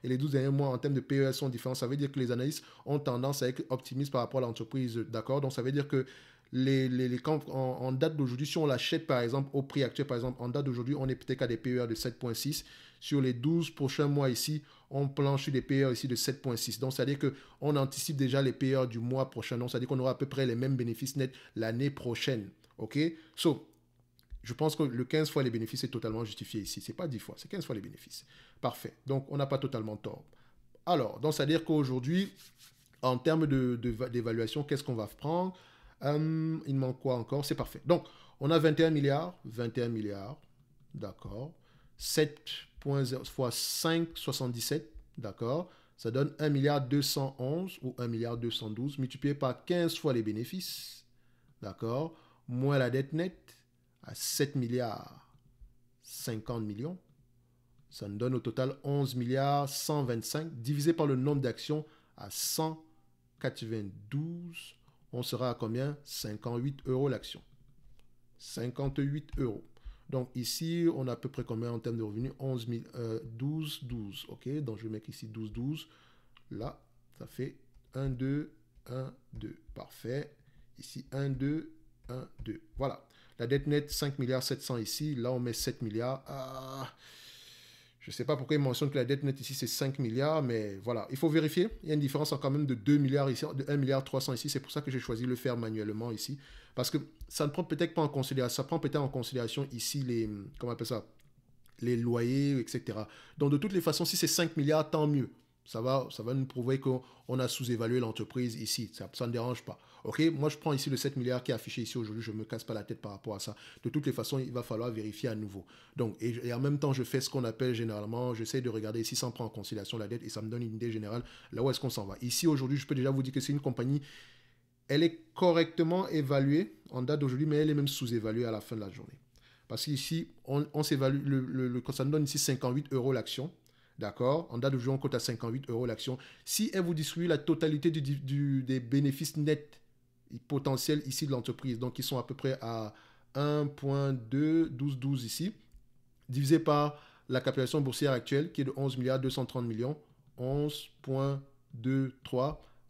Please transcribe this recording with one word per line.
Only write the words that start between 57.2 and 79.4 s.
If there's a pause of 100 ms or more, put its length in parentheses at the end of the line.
Ça
nous
donne
au
total
onze
milliards
cent
vingt-cinq, (120)
divisé
par
le
nombre
d'actions (300)
à
cent (560)
quatre-vingt-douze, (360)
on
sera
à
combien ?
Cinquante-huit
euros
l'action. (960)
Cinquante-huit (120)
euros. (460)
Donc
ici,
on
a
à
peu
près
combien
en
termes
de
revenus ?
Onze
mille,
euh,
douze,
douze.
OK, (120)
donc
je
vais
mettre
ici
douze,
douze. (640)
Là, (380)
ça
fait (380)
un,
deux, (340)
un, (220)
deux. (160)